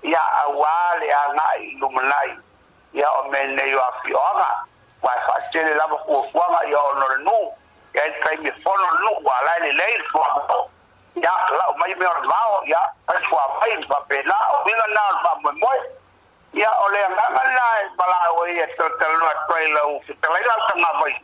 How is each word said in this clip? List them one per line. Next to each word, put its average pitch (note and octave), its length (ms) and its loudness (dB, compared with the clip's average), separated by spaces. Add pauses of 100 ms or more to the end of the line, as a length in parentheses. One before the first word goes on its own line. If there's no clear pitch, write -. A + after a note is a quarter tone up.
Ia E3 180 2 (240)
auā D3 300 2 (260)
le D3+ 120 -4
agaʻi C#3+ 680 0
lumanai. C3+ 560 -2 (580)
Ia C#3+ 160 2
o C#3 200 -2
me C#3 160 0
nei C3+ 280 -2
o C3+ 60 2
afioaga. C3+ 680 0 (540)
Ua B2+ 140 0
e A#2+ 100 -2
faatele D#3+ 480 0
lava D3+ 220 0
kuakuaga E3 720 0
ia D3 100 2
o C#3+ 160 2
nolenu. C#3 440 0 (560)
Ia D3 120 2
i D#3 60 -4 (100)
taimi D#3 300 -2 (100)
fono F#3+ 260 2 (120)
nu G#3+ 100 2 (140)
ua C3+ 200 2
lae - 160 2
lelei F#3+ 380 0
le - 60 -6
fuamao. - 680 0 (460)
Ia - 160 0 (260)
laʻu F3+ 200 0
mai F3+ 160 -2
mea F3+ 160 0
o E3 100 -2
le - 80 -4
mao, G3+ 380 2
ia D#3 140 2 (280)
ai F3 200 0
fuamai F3 480 0
le D3+ 100 -10
faapena, C#3+ 500 -2 (180)
o C#4+ 100 0
uiga A3+ 300 0
na G#3+ 140 2
o F#3+ 40 2
le F#3 100 -2
faamoemoe. D#3+ 580 0 (760)
Ia G#3 160 0
o - 180 2
le G3+ 160 0
agaga A3+ 400 0
la B3+ 240 2 (120)
e G3 80 -4 (100)
malao F3+ 440 2
ai F3 160 -2
e D#3+ 80 0 (100)
talatala D#3+ 540 0
atu D3+ 240 -2
ai D#3+ 180 0
lau D3 340 0
fetalai E3 380 -2
lau B3 240 2
tagava D#3+ 380 0
ai. C#3 180 -4